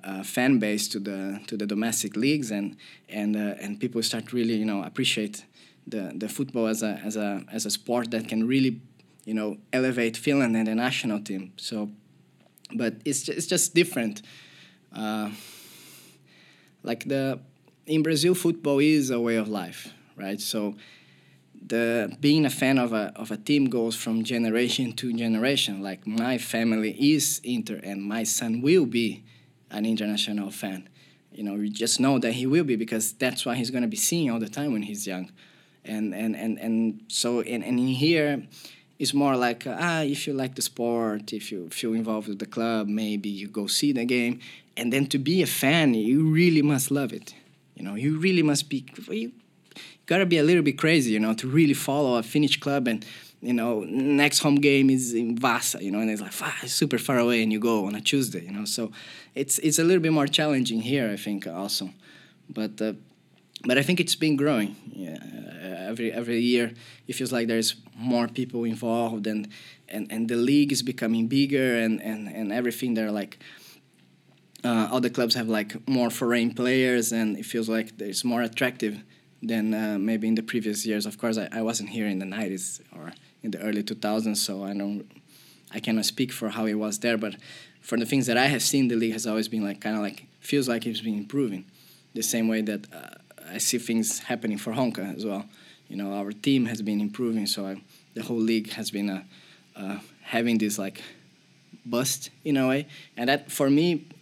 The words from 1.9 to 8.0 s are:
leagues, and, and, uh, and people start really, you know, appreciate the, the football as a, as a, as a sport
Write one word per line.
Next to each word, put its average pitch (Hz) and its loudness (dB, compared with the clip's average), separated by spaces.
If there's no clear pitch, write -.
leagues, 131 0
and, 101 -4
and, 104 -2
uh, 104 -2
and 101 -10
people 123 -2
start 110 -4
really, 117 0
you 107 0
know, 101 -2
appreciate 107 -4
the, 101 -8
the 104 -6
football 127 -2
as 110 0
a, 104 -4
as 107 -6
a, 101 -4
as 110 -6
a 107 -4
sport 117 -2